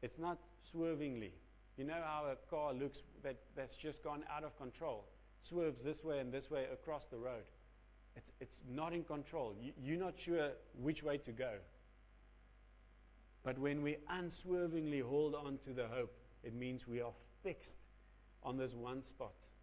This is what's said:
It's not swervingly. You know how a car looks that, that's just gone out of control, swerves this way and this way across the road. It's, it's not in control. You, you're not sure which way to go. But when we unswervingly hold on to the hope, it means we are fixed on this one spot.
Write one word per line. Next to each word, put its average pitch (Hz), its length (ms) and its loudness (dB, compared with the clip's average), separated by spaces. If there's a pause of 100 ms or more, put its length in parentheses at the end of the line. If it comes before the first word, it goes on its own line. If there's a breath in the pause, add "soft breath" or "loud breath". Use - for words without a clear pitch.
It's - 160 -4
not 170 180 2 (340)
swervingly. 147 600 2 (460)
You 135 60 0
know 160 200 0
how 151 220 2
a 135 100 2 (180)
car 147 200 4
looks 139 280 0 (200)
that, 135 140 -2 (200)
that's 135 180 -4
just - 300 -6
gone 147 260 0
out 151 140 -4
of 151 140 -6
control, 127 480 -2 (360)
swerves 160 400 4
this 151 220 0
way 151 140 4
and 127 120 0
this 135 200 -2
way 135 200 4
across 139 360 -2
the 127 100 -6
road. 117 280 -2 (720)
It's, - 220 -14
it's - 320 -10
not 156 220 0
in 170 100 2
control. 147 560 0
You, 123 140 -6 (100)
you're 147 160 2
not 185 200 2
sure 165 320 4 (280)
which 151 240 2
way 147 140 4
to 139 160 -2
go. 117 220 2 (1900)
But 131 160 2
when 143 240 4
we 147 140 4 (140)
unswervingly 170 920 2
hold 143 340 6
on 139 300 0
to 135 60 -6
the 120 180 2
hope, 123 240 0 (320)
it 117 100 -4
means 123 320 -2
we 120 140 0
are 120 120 0 (300)
fixed - 340 -4 (680 soft breath)
on 131 140 0
this 131 160 0
one 123 280 -2
spot. 113 300 -8 (300)